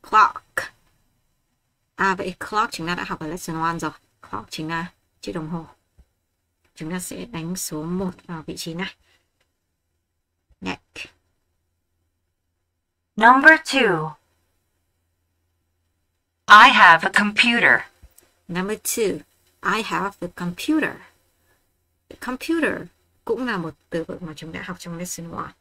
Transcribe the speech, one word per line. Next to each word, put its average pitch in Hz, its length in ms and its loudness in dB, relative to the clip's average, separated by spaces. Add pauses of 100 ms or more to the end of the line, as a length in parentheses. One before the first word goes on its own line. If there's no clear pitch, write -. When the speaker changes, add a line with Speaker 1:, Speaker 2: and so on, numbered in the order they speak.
(100)
Speaker 1:
Clock. - 600 0 (1200)
À, 196 180 0
vậy 190 200 -6 (160)
clock 214 220 -2
chúng 160 140 -8
ta 175 80 -4
đã - 100 -8
học 175 160 -10
ở 160 60 -8
lesson 165 360 -8
one 165 160 -2
rồi. 160 120 -6 (400)
Clock - 200 -12
chính 156 180 -10
là 165 180 -6 (340)
chiếc 202 120 -12
đồng 156 160 -8
hồ. 165 180 -8 (1080)
Chúng 160 160 -12
ta 180 100 -6
sẽ 180 240 -12
đánh 165 320 -8
số 156 260 -8
một 180 300 -6 (140)
vào 160 200 -12
vị 170 100 -12
trí 165 180 -12
này. 175 200 -10 (1700)
Neck. 92 200 -10 (2250)
Speaker 2:
Number 269 480 8
two. 185 520 0 (2250)
I 214 200 12
have 190 360 8
a 190 60 0
computer. 208 760 2 (640)
Speaker 1:
Number 190 280 -4
two. - 440 -4 (420)
I 214 200 -2
have 185 380 -4
a 175 160 -8
computer. 180 600 -2 (1200)
Computer 262 680 -4 (360)
cũng 233 220 -4
là 220 100 -4
một 160 180 -8 (160)
từ 165 140 -4
vựng - 220 -12
mà 156 100 -14
chúng 160 160 -16
đã - 100 -12
học 175 160 -12
trong 170 200 -14
lesson 170 340 -12
one. - 280 -12